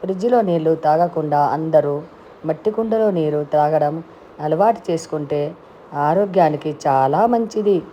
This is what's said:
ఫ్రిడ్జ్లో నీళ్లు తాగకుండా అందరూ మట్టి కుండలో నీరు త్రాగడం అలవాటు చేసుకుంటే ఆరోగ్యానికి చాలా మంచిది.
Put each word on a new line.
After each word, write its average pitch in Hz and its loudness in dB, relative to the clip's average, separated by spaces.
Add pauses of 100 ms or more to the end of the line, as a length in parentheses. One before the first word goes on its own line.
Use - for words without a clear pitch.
ఫ్రిడ్జ్లో 190 0
నీళ్లు 165 2
తాగకుండా 156 0
అందరూ 147 0 (440)
మట్టి 156 -2
కుండలో 220 0
నీరు 151 -2
త్రాగడం 151 0 (380)
అలవాటు 180 0
చేసుకుంటే 151 -4 (400)
ఆరోగ్యానికి 156 0 (100)
చాలా 139 2
మంచిది. 214 0 (100)